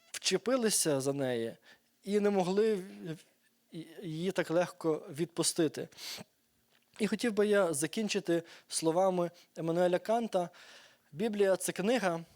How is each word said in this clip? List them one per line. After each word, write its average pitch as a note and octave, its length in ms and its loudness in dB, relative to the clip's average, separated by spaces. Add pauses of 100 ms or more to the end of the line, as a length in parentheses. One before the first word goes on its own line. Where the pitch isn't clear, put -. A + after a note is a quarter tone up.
(120)
вчепилися F#3+ 880 0
за C#3 120 0
неї B2 440 -2 (480)
і G3+ 160 0
не G3+ 100 4
могли G3+ 440 2
в-, G3 420 -8 (840)
її E3+ 300 -4
так E3+ 180 0
легко E3 600 0
відпустити. - 800 0 (1080)
І G#3+ 80 0
хотів A3 260 -2
би G#3 140 2
я G3+ 280 2
закінчити E3+ 680 -2 (260)
словами F3 600 2 (260)
Еммануеля F3 420 2
Канта: G#3 500 0 (640)
«Біблія — G3+ 440 2
це - 160 -4
книга, F#3 520 0 (120)